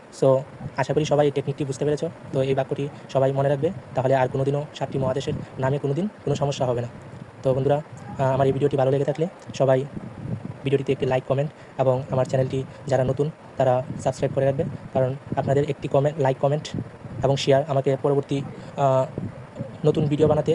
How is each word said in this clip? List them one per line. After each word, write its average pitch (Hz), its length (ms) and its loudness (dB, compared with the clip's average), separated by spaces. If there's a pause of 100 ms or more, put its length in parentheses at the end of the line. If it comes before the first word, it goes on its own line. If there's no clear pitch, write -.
(200)
So 135 80 6 (520)
আশা - 140 -2
করি 151 180 2
সবাই 147 160 6
এই 135 80 2
টেকনিকটি 143 340 -2
বুঝতে 131 160 -4
পেরেছো। 147 200 0 (260)
তো 143 60 0 (120)
এই 135 80 2
বাক্যটি 139 260 -2 (300)
সবাই 135 240 4
মনে 139 140 4
রাখবে, 143 160 0 (280)
তাহলে 131 260 2
আর 131 120 2
কোনোদিনও 139 280 0 (160)
সাতটি 139 260 -4
মহাদেশের 135 300 -2 (280)
নামে 135 220 2
কোনোদিন 139 220 0 (180)
কোনো 143 180 0
সমস্যা 143 280 0
হবে 120 140 0
না। 123 40 -6 (540)
তো 135 140 0
বন্ধুরা, 135 220 2
আহ, - 560 -2
আমার 135 140 4
এই 135 80 4
ভিডিওটি 143 240 2
ভালো 131 140 4
লেগে 139 160 2
থাকলে 156 160 -2 (340)
সবাই 131 180 6 (840)
ভিডিওটিতে 139 320 2
একটি 135 160 0
লাইক, 131 180 2
কমেন্ট, 143 200 0 (320)
এবং 131 140 4 (180)
আমার 127 160 2
চ্যানেলটি 131 300 0 (300)
যারা 127 200 4
নতুন 139 160 0 (320)
তারা 127 160 6 (300)
সাবস্ক্রাইব 135 320 0
করে 135 120 4
রাখবে, 139 160 2 (300)
কারণ 131 160 2 (300)
আপনাদের 135 320 2
একটি - 220 -8
কমেন্ট, 147 300 2
লাইক, 135 200 2
কমেন্ট 143 220 0 (580)
এবং 135 180 4
শেয়ার 139 200 4 (100)
আমাকে 135 180 2 (140)
পরবর্তী, 139 380 2
আহ, 135 600 0 (840)
নতুন 156 140 4 (100)
ভিডিও 151 200 4
বানাতে 151 220 2